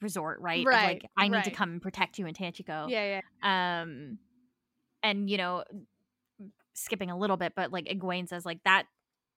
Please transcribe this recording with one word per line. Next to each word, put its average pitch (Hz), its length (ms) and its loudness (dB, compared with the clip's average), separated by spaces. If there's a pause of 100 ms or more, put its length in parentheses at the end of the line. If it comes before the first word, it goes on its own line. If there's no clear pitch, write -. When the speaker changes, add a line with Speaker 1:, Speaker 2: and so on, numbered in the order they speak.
Speaker 1:
resort, 170 400 -4
right? 175 200 0
Of, 220 40 2
Speaker 2:
Right, 214 380 6
Speaker 1:
like, - 120 -20
"I 202 120 4
need 208 160 4
to 196 60 0
Speaker 2:
right. - 60 -4
Speaker 1:
come 180 180 0
and 170 80 -6
protect 190 360 -2
you 190 80 -4
in 160 80 -6
Tanchico." 170 560 -6
Speaker 2:
Yeah, 202 320 -2 (220)
yeah. 180 380 2
Speaker 1:
Um, 151 380 -10 (840)
and, 202 260 2
you 202 80 2
know, 180 260 0 (1080)
skipping 185 380 -6
a 175 60 -6
little 269 200 2
bit, 170 180 -2
but, 175 160 -2
like, 190 140 -4
Egwene 180 420 -4
says, 175 180 -8
like, 170 180 -8
that, 190 240 6 (500)